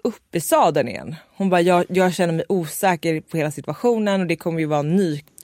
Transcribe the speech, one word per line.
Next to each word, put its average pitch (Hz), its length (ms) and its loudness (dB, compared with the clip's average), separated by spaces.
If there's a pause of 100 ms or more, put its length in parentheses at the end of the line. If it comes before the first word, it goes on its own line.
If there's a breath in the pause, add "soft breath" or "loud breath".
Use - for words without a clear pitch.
upp - 320 -6
i 170 60 -2
sadeln 160 460 2
igen. 92 280 -10 (220 soft breath)
Hon 196 120 0
bara, 180 120 4
jag, 175 280 4
jag 180 240 2
känner 170 200 0
mig 160 160 -2
osäker 170 720 -2
på - 160 -8
hela 151 140 -2
situationen 202 680 -2
och 180 60 -2
det 165 80 0
kommer 165 240 -4
ju 160 60 0
vara 151 140 0
en 151 160 0
ny 165 260 0 (220)